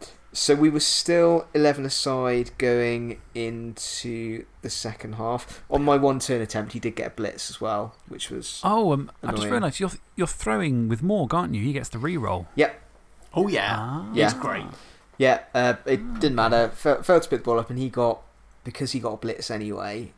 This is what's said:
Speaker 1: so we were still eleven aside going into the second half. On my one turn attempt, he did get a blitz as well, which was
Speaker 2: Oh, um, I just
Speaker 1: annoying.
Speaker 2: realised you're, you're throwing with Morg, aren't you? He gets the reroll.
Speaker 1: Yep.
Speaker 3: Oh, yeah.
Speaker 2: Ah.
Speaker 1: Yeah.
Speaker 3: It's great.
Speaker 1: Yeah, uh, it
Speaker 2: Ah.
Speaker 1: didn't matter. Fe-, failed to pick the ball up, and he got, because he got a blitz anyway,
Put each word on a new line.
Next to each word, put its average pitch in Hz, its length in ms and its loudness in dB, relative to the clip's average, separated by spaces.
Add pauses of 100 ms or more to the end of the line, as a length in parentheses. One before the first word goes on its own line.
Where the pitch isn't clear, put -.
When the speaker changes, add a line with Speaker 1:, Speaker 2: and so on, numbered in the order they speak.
(340)
Speaker 1:
so - 220 4
we 151 140 6
were 151 100 2
still 170 720 4
eleven 143 320 4
aside 127 720 0
going 120 640 0 (140)
into 117 1080 -8 (180)
the 120 60 -8
second 117 440 -8
half. 113 560 -6
On 143 140 2
my 147 120 6
one 139 240 4
turn 123 220 -2
attempt, 107 320 -6
he 120 60 -8
did 110 160 -4
get - 120 -4
a - 40 -8
blitz - 380 -6
as - 120 -12
well, 107 340 -4 (120)
which - 240 -12
was - 320 -10
Speaker 2:
Oh, 202 300 4
um, 139 180 -2 (100)
I - 60 -4
just - 100 0
Speaker 1:
annoying. 208 140 -2
Speaker 2:
realised 208 280 0
you're, 190 120 -2 (240)
you're 175 120 0
throwing 151 640 0
with 113 140 0
Morg, 180 300 2
aren't 170 200 0
you? 104 100 -2
He 135 80 0
gets 131 180 -4
the 113 100 -8
reroll. 107 560 -2
Speaker 1:
Yep. - 260 2 (540)
Speaker 3:
Oh, 196 120 2
yeah. 196 300 0
Speaker 2:
Ah. 131 360 -6
Speaker 1:
Yeah. 220 120 4
Speaker 3:
It's 214 80 2
great. 104 320 -6 (540)
Speaker 1:
Yeah, 131 220 4 (120)
uh, 123 220 2 (100)
it 131 180 2
Speaker 2:
Ah. 117 160 -6
Speaker 1:
didn't 139 160 2
matter. 113 380 4
Fe-, 143 300 2
failed 170 200 6
to - 60 -10
pick 123 120 0
the - 40 -14
ball 117 140 4
up, 110 100 -4
and 123 100 -6
he 131 100 -4
got, 120 320 0 (420)
because 131 300 -6
he 131 60 -2
got 110 140 -4
a 107 40 -8
blitz - 340 -6
anyway, 104 680 -6